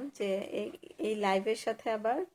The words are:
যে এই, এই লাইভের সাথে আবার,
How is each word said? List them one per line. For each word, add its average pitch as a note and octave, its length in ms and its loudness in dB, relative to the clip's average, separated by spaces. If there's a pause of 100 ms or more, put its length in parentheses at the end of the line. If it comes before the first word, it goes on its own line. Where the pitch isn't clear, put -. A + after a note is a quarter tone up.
(180)
যে G3+ 100 0 (320)
এই, G#3+ 80 -4 (300)
এই G#3+ 160 0 (100)
লাইভের G3 320 4
সাথে A3+ 340 -4
আবার, A3 280 2 (160)